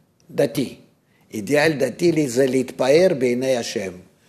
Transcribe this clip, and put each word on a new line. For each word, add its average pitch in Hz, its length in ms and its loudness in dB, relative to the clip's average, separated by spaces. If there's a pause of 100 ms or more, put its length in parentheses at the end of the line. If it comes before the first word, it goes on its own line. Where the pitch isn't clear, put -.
(300)
דתי. 139 460 -4 (580)
אידיאל 143 380 0
דתי 135 400 0
לי 151 160 0
זה 127 180 2
להתפאר 131 600 2 (100)
בעיני 127 380 0
השם, 101 360 -6 (360)